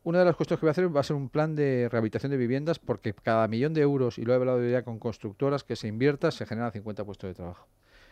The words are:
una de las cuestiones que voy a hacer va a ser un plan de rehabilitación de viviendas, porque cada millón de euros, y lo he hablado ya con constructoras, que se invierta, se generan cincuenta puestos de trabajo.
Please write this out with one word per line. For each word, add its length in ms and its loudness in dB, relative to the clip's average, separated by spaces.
una 160 2
de 40 6
las 100 6
cuestiones 260 -2
que 40 0
voy 60 4
a 20 4
hacer 240 0
va 40 4
a 20 4
ser 140 -4
un 120 -4
plan 260 0
de 360 2
rehabilitación 400 -2
de 80 0
viviendas, 400 0
porque 340 -4
cada 360 2
millón 260 0
de 80 4
euros, 340 2
y 80 -8
lo 80 2
he 40 6
hablado 300 2
ya 160 2
con 160 -8
constructoras, 680 -4
que 120 -6
se 120 -6
invierta, 420 0
se 160 -6
generan 260 -6
cincuenta 320 -10
puestos 240 -10
de 60 -8
trabajo. 320 -12